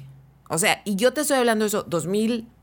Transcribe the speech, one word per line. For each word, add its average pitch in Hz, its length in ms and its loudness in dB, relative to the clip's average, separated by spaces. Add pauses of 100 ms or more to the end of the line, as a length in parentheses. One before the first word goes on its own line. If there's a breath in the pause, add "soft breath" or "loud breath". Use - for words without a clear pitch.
(500)
O 160 80 -4
sea, 175 280 2
y 208 100 -2
yo 240 180 2
te 302 80 -2
estoy 294 160 2
hablando 233 260 2
de 214 40 0
eso, 208 160 -2
dos 160 240 -4
mil 214 400 -2 (160)